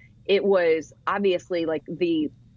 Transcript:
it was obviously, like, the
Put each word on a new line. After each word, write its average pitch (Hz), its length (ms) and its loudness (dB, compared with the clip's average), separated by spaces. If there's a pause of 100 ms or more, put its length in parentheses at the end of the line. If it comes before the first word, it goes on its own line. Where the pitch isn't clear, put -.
(240)
it 190 180 2
was 170 500 2 (140)
obviously, 180 600 -2
like, 156 200 -4
the 160 460 -2 (240)